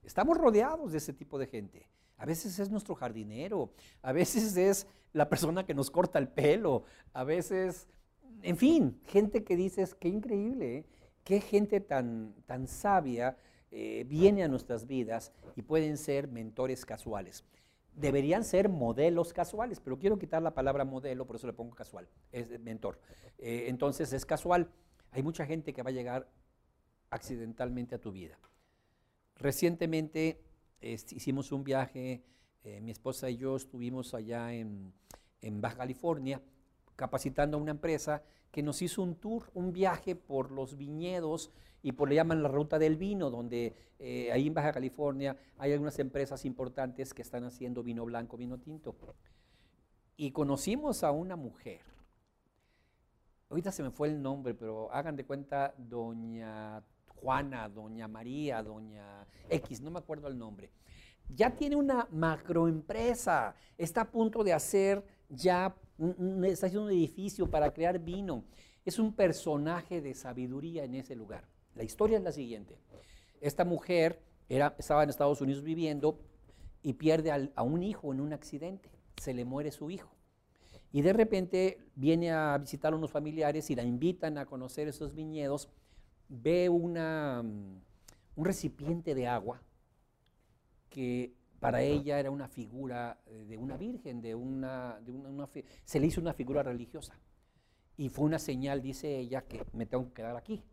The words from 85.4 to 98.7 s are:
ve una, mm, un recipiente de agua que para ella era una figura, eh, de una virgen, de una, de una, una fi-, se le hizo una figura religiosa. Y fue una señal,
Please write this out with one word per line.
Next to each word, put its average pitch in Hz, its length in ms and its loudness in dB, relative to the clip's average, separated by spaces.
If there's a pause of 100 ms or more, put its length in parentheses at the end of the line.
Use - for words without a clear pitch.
ve 160 400 4
una, 160 760 2
mm, 101 380 -8 (540)
un 156 100 -2
recipiente 165 720 -2
de 123 120 0
agua 120 340 -2 (1300)
que 123 460 -4 (240)
para 123 220 2
ella 143 380 2
era 135 120 0
una 139 160 -6
figura, 120 800 -8
eh, 110 200 -16
de 110 120 -12
una 131 180 -8
virgen, 151 460 -8
de 113 120 -6
una, 127 680 -6
de 120 100 -14
una, 135 180 -12
una 139 180 -10
fi-, - 180 -14 (180)
se - 160 -2
le 147 80 4
hizo 170 140 0
una 165 120 -2
figura 139 300 0
religiosa. 123 560 -8 (800)
Y 139 100 -4
fue 139 180 0
una 160 140 2
señal, 139 420 -2